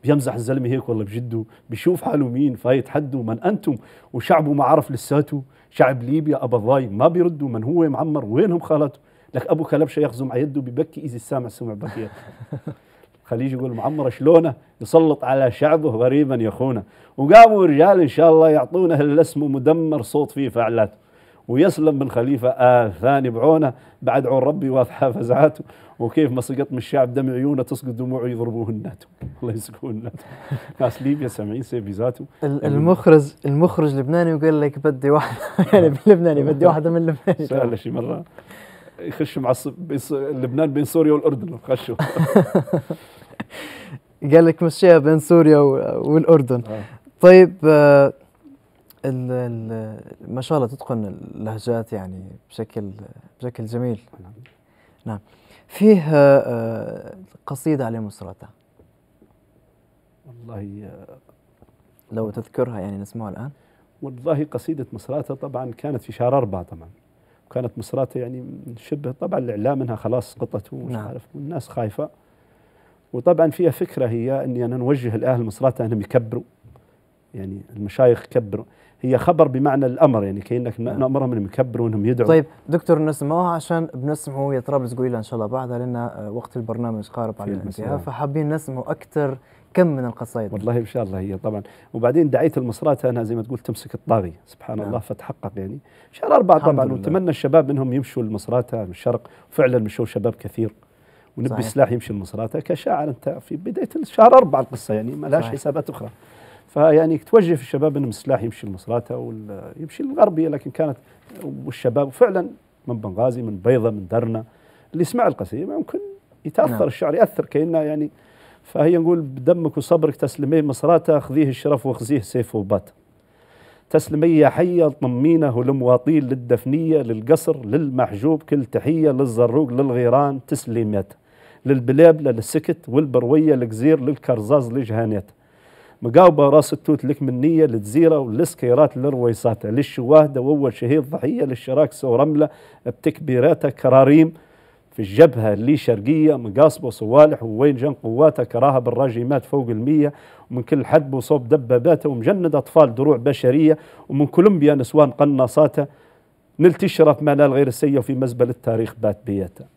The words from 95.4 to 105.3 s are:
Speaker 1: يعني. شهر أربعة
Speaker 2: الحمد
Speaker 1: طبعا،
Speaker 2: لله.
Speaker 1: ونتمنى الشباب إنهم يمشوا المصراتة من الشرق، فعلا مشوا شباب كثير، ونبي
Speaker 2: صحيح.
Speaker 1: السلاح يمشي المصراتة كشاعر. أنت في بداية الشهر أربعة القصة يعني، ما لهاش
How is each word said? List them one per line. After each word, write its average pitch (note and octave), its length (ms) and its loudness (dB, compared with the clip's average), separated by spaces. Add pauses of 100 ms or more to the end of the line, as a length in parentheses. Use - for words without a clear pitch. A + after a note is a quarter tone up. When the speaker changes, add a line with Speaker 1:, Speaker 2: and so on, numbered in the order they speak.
Speaker 1:
يعني. G2 220 -12 (340)
شهر - 220 0
أربعة F3+ 220 6
Speaker 2:
الحمد D3+ 180 2
Speaker 1:
طبعا، C3+ 100 2
Speaker 2:
لله. C3 100 -2
Speaker 1:
ونتمنى E3+ 360 -2
الشباب C#3 400 0
إنهم C3 220 -2
يمشوا B2+ 300 -4
المصراتة A2+ 640 -4
من F2+ 60 -12
الشرق، A#2 400 -6 (200)
فعلا B2+ 280 2
مشوا G#2+ 260 -4
شباب A2 300 -6
كثير، - 380 -8 (640)
ونبي A#2+ 120 -6
Speaker 2:
صحيح. A2+ 160 -6
Speaker 1:
السلاح A#2+ 280 0
يمشي A#2 200 -6
المصراتة G#2 480 -8
كشاعر. - 480 -4
أنت D3+ 320 -8
في - 160 -14
بداية A3+ 400 -8
الشهر B3+ 380 6
أربعة D#3 260 6
القصة B2 340 -8
يعني، A#2 220 -6
ما D3+ 100 -12
لهاش C#3 180 0